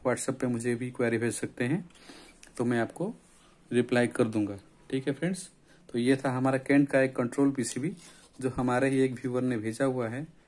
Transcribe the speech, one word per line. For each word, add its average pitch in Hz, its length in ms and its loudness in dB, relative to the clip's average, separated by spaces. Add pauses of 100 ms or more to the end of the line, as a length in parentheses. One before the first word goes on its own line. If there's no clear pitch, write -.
WhatsApp 123 320 -2
पे 135 120 -4
मुझे 123 280 -2
भी 127 160 -4
query 117 280 0
भेज 113 160 0
सकते - 300 -6
हैं, 147 240 -2 (680)
तो 123 80 -2
मैं 120 160 2
आपको 170 320 -4 (580)
reply 120 380 2
कर 117 160 2
दूंगा। 107 320 -2 (340)
ठीक 135 180 -4
है 139 60 -2
friends, 180 340 -4 (400)
तो 120 100 -4
ये 127 180 4
था 135 140 -2
हमारा 131 280 2
Kent 139 320 4
का 135 100 4
एक 131 160 2
control 139 340 2
पीसीबी 131 420 -4 (480)
जो 127 160 -2
हमारे 127 340 2
ही 135 100 2
एक 131 140 2
viewer 123 280 -2
ने 127 160 0
भेजा 113 260 -2
हुआ 127 240 0
है, 123 140 -6 (240)